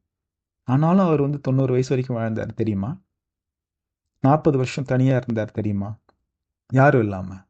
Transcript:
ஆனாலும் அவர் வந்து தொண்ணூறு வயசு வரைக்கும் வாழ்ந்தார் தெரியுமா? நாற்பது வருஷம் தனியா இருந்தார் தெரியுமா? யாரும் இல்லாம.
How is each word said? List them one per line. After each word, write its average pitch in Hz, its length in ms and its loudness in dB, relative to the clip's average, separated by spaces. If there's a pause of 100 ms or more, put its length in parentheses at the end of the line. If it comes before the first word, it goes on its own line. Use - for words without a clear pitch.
(640)
ஆனாலும் 165 440 2
அவர் 156 140 2
வந்து 143 200 -2
தொண்ணூறு 131 320 0
வயசு 127 160 0
வரைக்கும் 127 280 -2
வாழ்ந்தார் 110 380 -4
தெரியுமா? 113 480 -4 (1160)
நாற்பது 147 360 2
வருஷம் 131 280 -4
தனியா 131 320 2
இருந்தார் 110 340 -4
தெரியுமா? 104 480 -4 (760)
யாரும் 131 300 4
இல்லாம. 95 340 -6 (140)